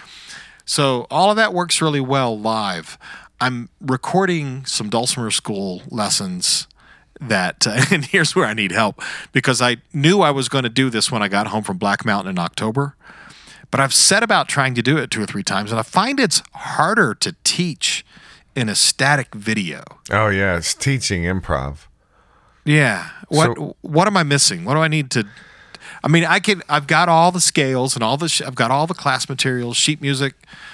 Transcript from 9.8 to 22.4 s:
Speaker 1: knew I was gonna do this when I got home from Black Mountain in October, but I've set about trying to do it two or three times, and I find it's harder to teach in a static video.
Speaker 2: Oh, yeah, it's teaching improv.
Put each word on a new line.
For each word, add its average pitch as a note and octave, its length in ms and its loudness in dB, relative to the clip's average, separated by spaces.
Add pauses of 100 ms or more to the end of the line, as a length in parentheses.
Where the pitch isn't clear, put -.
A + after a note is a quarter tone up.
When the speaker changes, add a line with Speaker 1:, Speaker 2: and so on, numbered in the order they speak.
Speaker 1:
knew E3 300 4
I D3+ 100 4
was C3 160 -2
gonna C3 200 0
do B2+ 220 0
this A2 220 -2
when A2+ 100 -2
I G#2 60 -2
got G2+ 200 0
home A2 140 -2
from G2 160 -6
Black G2+ 260 -2
Mountain G2 260 -2
in F#2 80 -4
October, A2 580 -4 (760)
but - 80 0
I've C3+ 160 2
set - 300 4
about G#3 240 2
trying C3 260 0
to A#2+ 80 0
do C3 140 2
it B2+ 160 -2
two A2 100 -4
or G2 40 -4
three G2 180 -6
times, G2+ 260 -4
and A2+ 80 -2
I A2 60 -2
find C4 340 0
it's A3+ 240 2 (100)
harder E3 600 0
to - 300 -6
teach - 600 -2 (520)
in B2 120 0
a G2+ 60 -2
static C#3 600 2
video. G2+ 500 -4 (260)
Speaker 2:
Oh, G#2+ 180 2
yeah, G2 280 2
it's - 180 -4
teaching A#2 480 -2
improv. D#2+ 640 -2 (800)